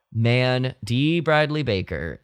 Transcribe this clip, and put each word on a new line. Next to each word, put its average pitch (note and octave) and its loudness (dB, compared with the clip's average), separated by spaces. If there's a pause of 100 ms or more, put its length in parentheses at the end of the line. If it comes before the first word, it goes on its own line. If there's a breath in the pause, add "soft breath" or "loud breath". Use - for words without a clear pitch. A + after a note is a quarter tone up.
(120)
Man, B2+ 0 (100)
D. C#3+ 2
Bradley D3+ 0
Baker F2 -4